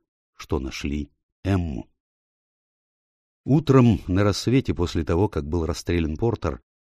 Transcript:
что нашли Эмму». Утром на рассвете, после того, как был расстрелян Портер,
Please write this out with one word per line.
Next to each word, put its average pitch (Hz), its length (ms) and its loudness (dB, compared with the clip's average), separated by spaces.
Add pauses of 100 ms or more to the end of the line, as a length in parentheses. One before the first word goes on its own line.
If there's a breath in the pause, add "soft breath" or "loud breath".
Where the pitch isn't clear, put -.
(360)
что - 240 -6
нашли 71 520 -8 (320)
Эмму». 85 440 -2 (1600)
Утром 131 640 4
на 95 160 2
рассвете, 104 520 0
после 85 280 -2
того, 90 240 0
как 73 200 -6
был 82 180 -2
расстрелян 82 520 -2
Портер, 95 440 -4 (200)